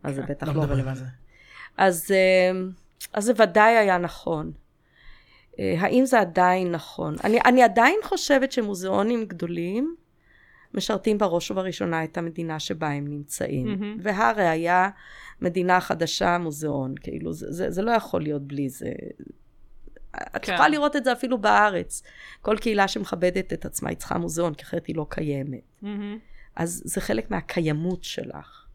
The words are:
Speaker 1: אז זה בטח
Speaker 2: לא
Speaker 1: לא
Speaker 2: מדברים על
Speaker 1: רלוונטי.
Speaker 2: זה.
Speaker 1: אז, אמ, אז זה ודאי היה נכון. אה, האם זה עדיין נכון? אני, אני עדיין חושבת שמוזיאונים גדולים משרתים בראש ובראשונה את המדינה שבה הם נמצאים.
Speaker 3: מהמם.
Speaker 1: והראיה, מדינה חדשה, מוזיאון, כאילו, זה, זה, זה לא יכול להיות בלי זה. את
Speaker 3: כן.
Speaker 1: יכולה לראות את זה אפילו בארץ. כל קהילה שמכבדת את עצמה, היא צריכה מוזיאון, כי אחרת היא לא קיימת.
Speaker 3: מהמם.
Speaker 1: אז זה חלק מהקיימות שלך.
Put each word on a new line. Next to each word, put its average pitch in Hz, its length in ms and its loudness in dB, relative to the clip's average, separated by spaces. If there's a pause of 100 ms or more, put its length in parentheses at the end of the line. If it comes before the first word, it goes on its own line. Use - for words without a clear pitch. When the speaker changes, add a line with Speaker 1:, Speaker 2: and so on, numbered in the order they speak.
Speaker 1:
אז 143 120 -4
זה 135 140 -6
בטח 143 180 -6
Speaker 2:
לא 147 60 -2
Speaker 1:
לא 156 80 0
Speaker 2:
מדברים 143 100 0
על 135 80 2
Speaker 1:
רלוונטי. 131 200 -4
Speaker 2:
זה. 131 60 -12 (720)
Speaker 1:
אז, 185 340 2 (400)
אמ, 185 180 -4 (440)
אז 208 120 -2
זה 240 120 4
ודאי 214 400 8
היה 190 200 6
נכון. 160 540 -4 (1080)
אה, 185 200 0
האם 247 260 4
זה 247 140 4
עדיין 180 520 4
נכון? 156 520 -6
אני, 220 220 4
אני 247 180 8
עדיין 240 400 6
חושבת 269 480 2
שמוזיאונים 208 760 0
גדולים 180 720 -4 (760)
משרתים 208 440 0
בראש 175 340 0
ובראשונה 185 520 -2
את 156 140 -8
המדינה 165 420 -6
שבה 160 300 -8
הם 143 180 -4
נמצאים. 147 600 -6
Speaker 3:
מהמם. 208 340 -4
Speaker 1:
והראיה, 185 880 2 (520)
מדינה 180 400 2
חדשה, 175 560 0
מוזיאון, 147 680 -4
כאילו, 160 300 -6
זה, - 180 -10
זה, 175 200 -4
זה 175 100 -2
לא 226 100 0
יכול 208 300 0
להיות 147 260 -4
בלי 139 220 -4
זה. 127 200 -8 (1500)
את - 100 -6
Speaker 3:
כן. 196 80 -4
Speaker 1:
יכולה 175 160 6
לראות 294 260 2
את 277 80 0
זה 254 80 2
אפילו 247 260 -2
בארץ. 202 680 2 (380)
כל 214 160 0
קהילה 202 300 2
שמכבדת 180 680 -2
את - 120 -8
עצמה, - 240 -6
היא 165 80 -6
צריכה - 200 -4
מוזיאון, 170 360 -2
כי - 100 -14
אחרת - 220 -6
היא 151 100 -6
לא 151 140 -4
קיימת. 143 500 -4 (220)
Speaker 3:
מהמם. 208 360 -8 (380)
Speaker 1:
אז 175 300 -6
זה - 160 -4
חלק 220 300 -4
מהקיימות 170 720 -2
שלך. - 720 -12